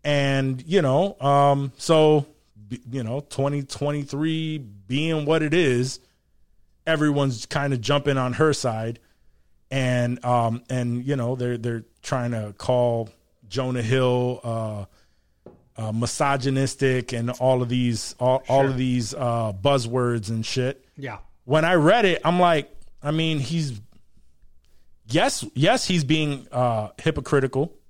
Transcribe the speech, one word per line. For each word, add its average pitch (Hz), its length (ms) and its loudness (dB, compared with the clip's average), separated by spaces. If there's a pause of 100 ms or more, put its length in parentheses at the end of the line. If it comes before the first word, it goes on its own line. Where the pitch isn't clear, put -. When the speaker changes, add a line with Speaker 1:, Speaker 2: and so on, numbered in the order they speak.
Speaker 1:
And, 139 640 0
you 175 140 4
know, 156 400 2
um, 139 560 4
so, 156 500 4 (420)
b-, 123 120 -10 (100)
you 131 120 -6
know, 120 260 -4
twenty 143 340 -2
twenty-three 151 960 -4
being 135 680 -4
what 156 160 2
it 151 100 0
is, 131 480 2 (840)
everyone's 147 580 0
kinda 139 320 -2
jumping 139 400 0
on 127 160 -2
her 156 220 2
side. 113 440 -4 (720)
And, 123 540 0
um, 120 460 2
and, 123 340 -2
you 139 120 -2
know, 123 200 -2
they're, 123 220 -2
they're 113 260 -4 (160)
trying 123 300 -4
to 107 260 -6
call 120 540 0 (360)
Jonah 123 360 -4
Hill, 123 600 0
uh, 110 420 -6 (920)
uh, 107 160 -6
misogynistic 135 1200 0
and 117 200 -4
all 127 280 2
of 120 80 -2
these, 120 500 -2
all, 127 300 2
all 135 140 4
Speaker 2:
Sure. 135 80 2
Speaker 1:
of 127 80 -4
these, 123 340 -2
uh, 117 400 -2
buzzwords 120 760 0
and 110 160 -4
shit. 127 360 -4 (140)
Speaker 2:
Yeah. 123 220 -12 (260)
Speaker 1:
When 156 200 2
I 180 100 4
read 185 300 6
it, 180 200 2
I'm 175 160 2
like, 170 300 4 (320)
I 147 80 -4
mean, 160 280 0
he's, 135 420 -4 (1300)
yes, 170 380 -2 (100)
yes, 185 320 2
he's 170 180 0
being, 143 480 -2
uh, 117 360 0 (140)
hypocritical. 139 720 0 (140)